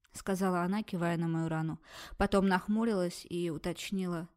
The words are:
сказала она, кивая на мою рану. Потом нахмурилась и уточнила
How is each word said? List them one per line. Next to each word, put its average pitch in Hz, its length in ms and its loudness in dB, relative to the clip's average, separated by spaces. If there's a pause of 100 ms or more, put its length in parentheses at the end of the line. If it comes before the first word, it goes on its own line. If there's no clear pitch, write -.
(180)
сказала 185 440 2
она, 196 200 0
кивая 170 340 0
на 165 120 2
мою 165 200 2
рану. 160 320 -2 (380)
Потом 196 280 4
нахмурилась 196 840 2
и 175 220 -2
уточнила 170 880 -4